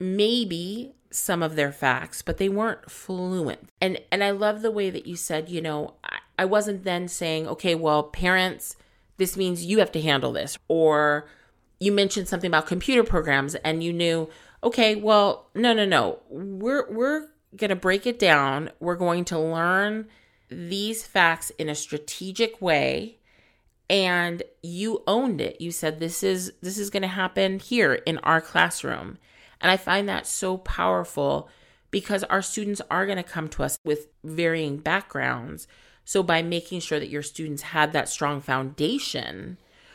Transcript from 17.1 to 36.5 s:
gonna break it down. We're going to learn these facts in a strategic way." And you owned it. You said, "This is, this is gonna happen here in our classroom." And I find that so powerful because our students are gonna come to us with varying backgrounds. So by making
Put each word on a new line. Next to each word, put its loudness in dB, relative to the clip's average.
gonna 0
break 2
it -2
down. 4
We're -2
going 0
to -2
learn 0
these -6
facts 2
in -4
a -4
strategic -6
way." 0
And 2
you -4
owned 2
it. -6
You -8
said, -4
"This -6
is, 0
this -8
is -6
gonna 2
happen 0
here 4
in -2
our 4
classroom." -2
And 4
I 4
find 0
that -4
so -4
powerful -2
because -2
our 0
students -4
are 0
gonna -4
come -6
to -4
us -4
with -2
varying -2
backgrounds. -4
So 0
by 2
making -4